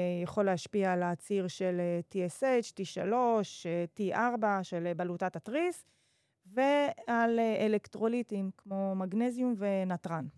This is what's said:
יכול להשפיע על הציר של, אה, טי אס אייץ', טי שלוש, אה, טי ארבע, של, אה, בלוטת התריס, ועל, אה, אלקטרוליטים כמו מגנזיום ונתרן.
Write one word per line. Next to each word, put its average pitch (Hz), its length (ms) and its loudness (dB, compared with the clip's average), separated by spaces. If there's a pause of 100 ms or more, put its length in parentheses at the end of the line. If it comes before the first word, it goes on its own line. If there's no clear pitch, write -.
(220)
יכול 202 220 0
להשפיע 190 480 0
על 180 100 0
הציר 180 460 -2
של, 180 320 -2
אה, 175 280 0
טי 185 180 -2
אס - 180 -4
אייץ', 247 280 2
טי 196 120 -8
שלוש, 220 840 0
אה, 170 180 0 (100)
טי 190 200 -2
ארבע, 220 480 2
של, 170 240 -4
אה, 175 80 -2
בלוטת 175 420 -4
התריס, 320 480 -4 (640)
ועל, 240 920 2
אה, 220 280 2
אלקטרוליטים 214 920 0
כמו 196 380 -4
מגנזיום 233 640 0
ונתרן. 185 680 0 (120)